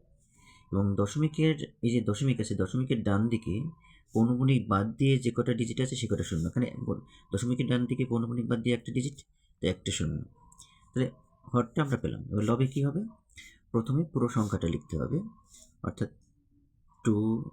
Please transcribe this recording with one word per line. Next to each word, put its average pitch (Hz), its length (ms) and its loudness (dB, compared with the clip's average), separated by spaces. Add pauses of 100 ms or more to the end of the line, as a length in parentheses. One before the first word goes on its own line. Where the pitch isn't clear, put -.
(720)
এবং 98 140 2 (140)
দশমিকের, 156 560 2 (300)
এই 120 80 4
যে 123 60 4 (100)
দশমিক 131 340 2
আছে, - 180 -4
দশমিকের 131 460 0
ডান 101 140 4 (120)
দিকে 113 220 -2 (580)
পৌনঃপুনিক 123 480 4 (120)
বাদ 98 120 4 (140)
দিয়ে 135 140 6 (100)
যে 120 140 2
কটা 120 220 0
ডিজিট 117 260 -2
আছে 127 140 -6
সে 117 80 -2
কটা 98 220 -2
শূন্য। 80 180 0
এখানে 123 200 0 (640)
দশমিকের 123 400 -2
ডান 123 180 2
দিকে 123 220 0
পৌনঃপুনিক 117 360 -2
বাদ 120 160 0
দিয়ে 123 140 2
একটা 120 200 -10
ডিজিট, 131 200 -4 (440)
তো - 20 -4 (100)
একটা - 240 -4
শূন্য। 78 200 -2 (680)
তাহলে 127 200 -2 (440)
হরটা 120 340 0
আমরা 135 180 0
পেলাম। - 180 -4 (100)
এবার 104 180 0
লবে 120 240 4
কি 147 140 -2
হবে? 156 140 -2 (680)
প্রথমে 127 300 0 (100)
পুরো 123 240 0
সংখ্যাটা 101 380 0
লিখতে - 280 -6
হবে, 123 160 -2 (720)
অর্থাৎ - 220 -4 (960)
টু 110 120 4 (360)